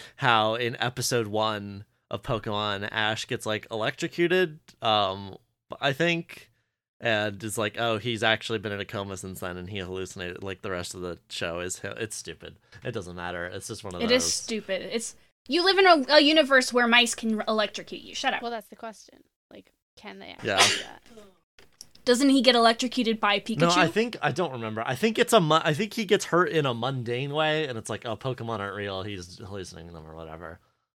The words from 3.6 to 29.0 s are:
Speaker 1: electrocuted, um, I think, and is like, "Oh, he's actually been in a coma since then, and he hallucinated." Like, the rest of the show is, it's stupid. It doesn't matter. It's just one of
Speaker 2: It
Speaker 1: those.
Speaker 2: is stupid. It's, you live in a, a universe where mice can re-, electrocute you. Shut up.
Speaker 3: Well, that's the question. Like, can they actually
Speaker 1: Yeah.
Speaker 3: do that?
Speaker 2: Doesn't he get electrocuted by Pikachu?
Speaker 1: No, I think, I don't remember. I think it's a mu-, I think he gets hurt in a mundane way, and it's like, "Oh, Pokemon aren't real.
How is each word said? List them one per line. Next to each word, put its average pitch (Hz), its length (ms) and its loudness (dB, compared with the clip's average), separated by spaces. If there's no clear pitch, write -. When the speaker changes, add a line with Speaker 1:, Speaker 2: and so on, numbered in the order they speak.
Speaker 1:
electrocuted, 160 880 0
um, 98 540 0
I 139 140 0
think, 170 560 -2
and 107 380 0
is 110 160 -6
like, 107 220 -2
"Oh, 117 180 0
he's 110 240 -4
actually 110 380 0
been 104 100 -8
in 101 80 -6
a 98 60 -6
coma 98 320 -8
since 92 240 -12
then, 90 160 -8
and 90 120 -10
he 104 100 -8
hallucinated." 92 640 -8
Like, 95 180 -8
the 101 80 -6
rest 90 240 -6
of 92 60 -10
the 87 180 -8
show 85 300 -6
is, 90 240 -6
it's - 320 -8
stupid. - 400 -14
It 127 80 -6
doesn't 90 240 -10
matter. 87 300 -6
It's 95 200 -10
just 107 160 -10
one 95 140 -10
of - 60 -4
Speaker 2:
It 226 80 -2
Speaker 1:
those. 247 140 2
Speaker 2:
is - 80 -2
stupid. 208 500 -6
It's, 226 340 -8
you 330 160 0
live 381 140 4
in 392 80 8
a, 320 180 8
a 302 60 10
universe 269 520 6
where 240 140 4
mice 240 300 4
can 220 220 -2
re-, 214 100 -6
electrocute 214 540 -4
you. - 120 -18
Shut 254 200 -2
up. - 60 -4
Speaker 3:
Well, 240 120 -6
that's 226 160 -10
the 226 80 -20
question. - 420 -18
Like, - 200 -20
can 98 240 -18
they - 80 -16
actually 92 220 -8
Speaker 1:
Yeah. 95 80 2
Speaker 3:
do - 160 0
that? - 180 -18
Speaker 2:
Doesn't 254 260 6
he 269 100 8
get 247 140 6
electrocuted 233 640 4
by 202 220 2
Pikachu? 220 220 -6
Speaker 1:
No, 170 80 6
I 175 180 6
think, 226 340 0
I 147 80 2
don't 151 220 -2
remember. 113 340 -4
I 135 80 -2
think 214 240 0
it's - 140 2
a 226 80 10
mu-, 156 200 6
I 156 140 2
think 190 200 -4
he 220 100 -2
gets 190 220 2
hurt 170 240 2
in 151 160 2
a 123 80 0
mundane 127 600 -4
way, 156 320 2
and 123 120 -6
it's 107 120 -10
like, 110 160 -6
"Oh, 113 100 -4
Pokemon 117 440 -4
aren't 98 160 -6
real. 98 260 -4